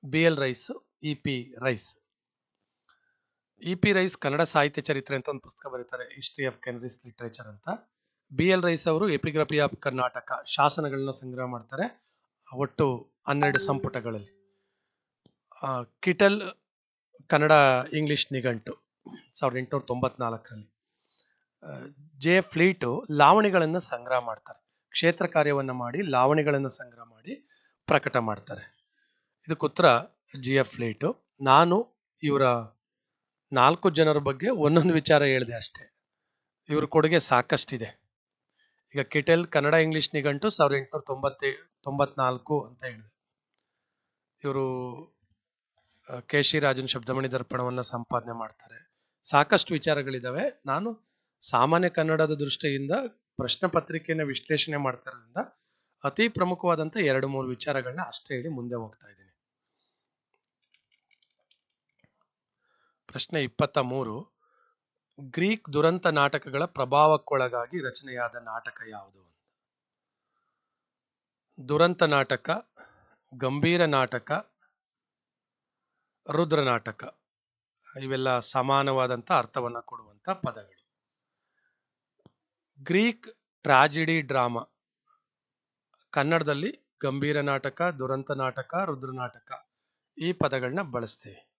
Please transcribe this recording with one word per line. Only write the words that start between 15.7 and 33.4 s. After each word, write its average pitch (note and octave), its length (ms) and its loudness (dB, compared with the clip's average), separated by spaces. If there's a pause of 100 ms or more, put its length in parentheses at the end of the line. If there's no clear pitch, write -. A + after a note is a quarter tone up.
ಕಿಟಲ್ G3 680 2 (760)
ಕನ್ನಡ D3+ 260 4 (400)
ಇಂಗ್ಲಿಷ್ D3+ 400 -2
ನಿಘಂಟು A#2+ 500 -6 (520)
ಸಾವಿರದ B2+ 220 -2
ಎಂಟುನೂರ C3 300 -6
ತೊಂಬತ್ನಾಲ್ಕರಲ್ಲಿ. A#2 840 -6 (880)
ಆ, - 40 -18 (520)
ಜೆ E3 160 2
ಎಫ್ F#3 160 4
ಫ್ಲೀಟು D#3+ 600 0
ಲಾವಣಿಗಳನ್ನ E3+ 680 6
ಸಂಗ್ರಹ B2+ 400 -4
ಮಾಡ್ತಾರೆ, - 480 -10 (240)
ಕ್ಷೇತ್ರ F3 360 0
ಕಾರ್ಯವನ್ನ C#3+ 440 0
ಮಾಡಿ B2+ 320 -6
ಲಾವಣಿಗಳನ್ನ C#3+ 680 2
ಸಂಗ್ರಹ A#2+ 340 -14
ಮಾಡಿ D#3 320 -18 (520)
ಪ್ರಕಟ D3 300 0
ಮಾಡ್ತಾರೆ. G#2+ 460 -6 (840)
ಇದಕ್ಕೆ D#3 180 -4
ಉತ್ತರ F3 180 0 (560)
ಜಿ B2+ 140 -2
ಎಫ್ C3+ 200 2
ಫ್ಲೀಟು. B2 500 -4 (160)
ನಾನು E3+ 560 4 (260)
ಇವರ C#3+ 200 2 (1120)